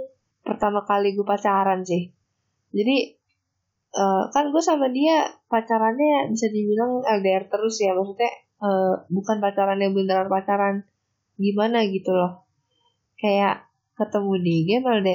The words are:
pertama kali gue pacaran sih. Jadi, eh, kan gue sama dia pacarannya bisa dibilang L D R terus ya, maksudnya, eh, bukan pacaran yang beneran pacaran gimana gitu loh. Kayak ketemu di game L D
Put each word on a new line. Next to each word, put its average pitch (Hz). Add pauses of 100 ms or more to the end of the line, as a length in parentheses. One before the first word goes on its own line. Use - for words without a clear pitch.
(420)
pertama 208
kali 202
gue 202
pacaran 196
sih. 175 (640)
Jadi, 220 (960)
eh, 196 (120)
kan 294
gue 311
sama 294
dia 302 (160)
pacarannya 233
bisa 226
dibilang 220
L 208
D 196
R 190
terus 220
ya, 196
maksudnya, 202 (360)
eh, 190 (200)
bukan 214
pacaran 196
yang 196
beneran 190
pacaran 202 (560)
gimana 208
gitu 190
loh. 180 (720)
Kayak 202 (340)
ketemu 208 (120)
di 170 (140)
game 254
L 214
D 190